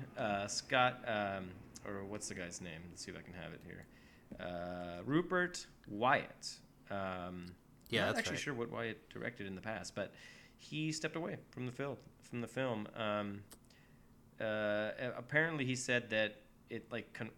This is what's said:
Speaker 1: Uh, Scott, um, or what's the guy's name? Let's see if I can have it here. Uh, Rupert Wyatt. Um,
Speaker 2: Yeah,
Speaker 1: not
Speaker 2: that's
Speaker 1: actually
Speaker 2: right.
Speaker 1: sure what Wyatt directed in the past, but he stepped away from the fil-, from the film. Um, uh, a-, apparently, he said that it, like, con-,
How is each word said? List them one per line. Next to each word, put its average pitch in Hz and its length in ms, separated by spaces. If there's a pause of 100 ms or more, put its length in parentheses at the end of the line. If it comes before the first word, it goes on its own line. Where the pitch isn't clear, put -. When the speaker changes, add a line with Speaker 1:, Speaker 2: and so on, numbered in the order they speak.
(160)
Speaker 1:
Uh, 101 300
Scott, 127 640
um, 98 400 (360)
or 101 200
what's 101 240
the 101 60
guy's 87 260
name? 85 200 (100)
Let's - 140
see 95 60
if 85 80
I 82 40
can 87 120
have 82 180
it - 140
here. - 200 (520)
Uh, 87 640
Rupert 175 640 (220)
Wyatt. 117 720 (340)
Um, 90 540 (420)
Speaker 2:
Yeah, 110 140
Speaker 1:
not 92 120
Speaker 2:
that's 120 60
Speaker 1:
actually 101 160
Speaker 2:
right. 117 40
Speaker 1:
sure 143 140
what 117 160
Wyatt 113 400
directed 110 380
in 95 80
the 92 60
past, 107 340
but 98 180 (460)
he 156 320
stepped 156 240
away 160 220 (120)
from 127 160
the 123 60
fil-, 139 260 (240)
from 120 180
the 113 80
film. 117 380 (100)
Um, 104 460 (960)
uh, - 40
a-, 107 720
apparently, 147 480
he 127 120
said 120 340
that 107 260 (320)
it, - 240
like, 113 220
con-, 110 240